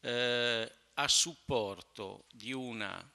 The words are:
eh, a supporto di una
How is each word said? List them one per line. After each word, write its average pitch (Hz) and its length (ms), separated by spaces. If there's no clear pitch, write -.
eh, 120 720
a 143 140
supporto 101 1200
di 113 220
una 110 640